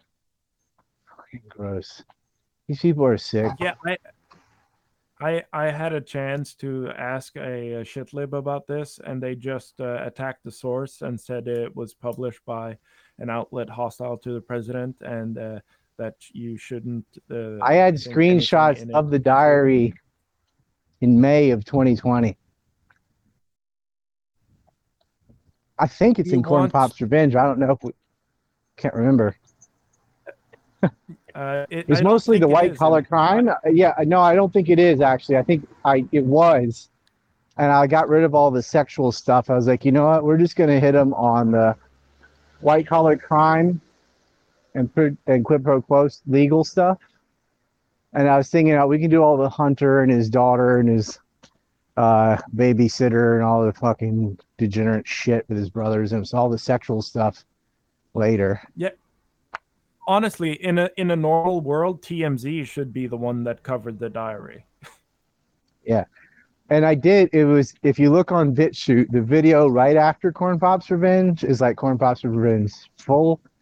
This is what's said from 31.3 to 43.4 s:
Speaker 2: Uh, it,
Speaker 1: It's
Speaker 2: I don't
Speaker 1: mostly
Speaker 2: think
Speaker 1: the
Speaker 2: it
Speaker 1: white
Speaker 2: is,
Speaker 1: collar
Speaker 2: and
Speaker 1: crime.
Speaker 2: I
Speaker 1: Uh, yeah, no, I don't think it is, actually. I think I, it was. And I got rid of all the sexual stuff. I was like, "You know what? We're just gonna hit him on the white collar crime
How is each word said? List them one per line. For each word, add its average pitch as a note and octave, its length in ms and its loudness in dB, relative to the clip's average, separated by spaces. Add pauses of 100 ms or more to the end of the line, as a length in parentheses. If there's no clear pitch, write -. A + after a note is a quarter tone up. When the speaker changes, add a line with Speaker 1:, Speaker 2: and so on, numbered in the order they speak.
Speaker 2:
Uh, C#3 340 -8
it, E3+ 180 -12
Speaker 1:
It's D3+ 120 0
Speaker 2:
I - 20 -2
don't F#3 100 2
Speaker 1:
mostly A3+ 280 2
Speaker 2:
think - 20 0
Speaker 1:
the D#3+ 80 4
Speaker 2:
it D3 40 2
Speaker 1:
white F3 180 2
Speaker 2:
is, C#3+ 60 -12
Speaker 1:
collar D#3+ 200 2
Speaker 2:
and D3+ 100 -4
Speaker 1:
crime. F#3 420 2
Speaker 2:
I - 20 0
Speaker 1:
Uh, - 200 -4
yeah, E3+ 220 4 (120)
no, F3+ 140 2
I F3 140 4
don't F#3+ 180 2
think F#3+ 160 0
it E3+ 120 4
is, E3+ 200 4
actually. C3+ 380 0
I B2+ 60 2
think D#3+ 220 0 (200)
I, C3+ 260 2
it C#3+ 140 0
was. C3+ 640 2 (680)
And C#3+ 140 2
I C#3+ 140 4
got D3 240 2
rid D#3 140 4
of D3 100 2
all D3 160 4
the B2+ 140 -2
sexual C#3 480 -2
stuff. B2 380 0
I B2+ 60 0
was A#2+ 120 0
like, B2 180 0
"You C#3 60 2
know D3 160 4
what? D#3 160 2
We're D#3 160 2
just E3+ 160 0
gonna D3 240 2
hit C#3 160 2
him C#3 180 2
on A#2 380 0
the A2+ 240 2 (840)
white D#3 260 2
collar D#3+ 280 2
crime D#3+ 640 2 (920)